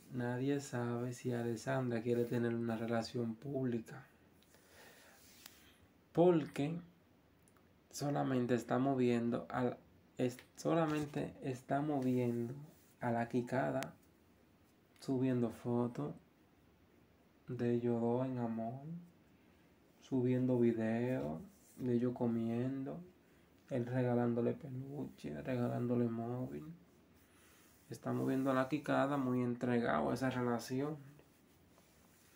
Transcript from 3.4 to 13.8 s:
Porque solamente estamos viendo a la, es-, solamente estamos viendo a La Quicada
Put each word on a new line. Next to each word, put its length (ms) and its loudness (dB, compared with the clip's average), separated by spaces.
Porque 680 4
solamente 640 0
estamos 420 2
viendo 500 2
a 140 -2
la, 140 0
es-, 260 -2
solamente 760 0
estamos 600 -2
viendo 500 0
a 120 0
La 160 0
Quicada 520 0